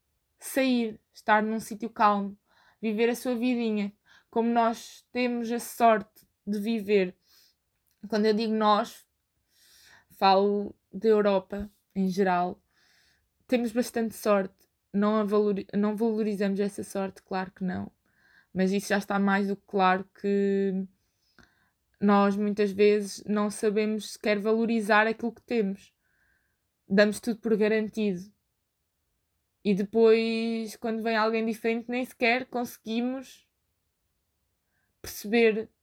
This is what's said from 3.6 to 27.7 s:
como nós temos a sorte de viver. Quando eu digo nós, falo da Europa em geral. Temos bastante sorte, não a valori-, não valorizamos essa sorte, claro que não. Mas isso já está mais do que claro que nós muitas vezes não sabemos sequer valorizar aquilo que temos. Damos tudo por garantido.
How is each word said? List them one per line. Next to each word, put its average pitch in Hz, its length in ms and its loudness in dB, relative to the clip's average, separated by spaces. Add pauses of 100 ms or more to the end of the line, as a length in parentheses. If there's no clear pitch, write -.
como 226 200 0
nós 233 600 -2
temos 240 400 -2
a 240 80 -2
sorte 226 640 0 (200)
de 208 140 -4
viver. 202 560 0 (920)
Quando 214 180 0
eu 220 80 4
digo 220 200 0
nós, 214 520 2 (1080)
falo 202 640 2 (160)
da 196 160 -2
Europa 202 600 0 (260)
em 190 140 0
geral. 180 520 -2 (840)
Temos 240 240 0
bastante 226 440 -4
sorte, 202 400 0 (380)
não 208 240 2
a 214 60 0
valori-, 208 500 0
não 208 220 0
valorizamos 208 640 -2
essa 202 240 -4
sorte, 196 400 -8
claro 95 280 -8
que - 120 -10
não. 95 280 -6 (640)
Mas 185 180 2
isso 202 180 -2
já 202 80 2
está 196 220 -2
mais 196 280 2
do 196 80 -2
que - 120 -18
claro 190 400 0 (120)
que 196 680 0 (1120)
nós 202 360 4
muitas 208 360 -2
vezes 208 540 2
não 208 240 -2
sabemos 214 640 -2
sequer 208 260 -2
valorizar 220 640 2
aquilo 220 280 -4
que - 80 -20
temos. 202 520 -4 (920)
Damos 208 320 2
tudo 233 200 -6
por 226 180 0
garantido. 208 720 -2 (1300)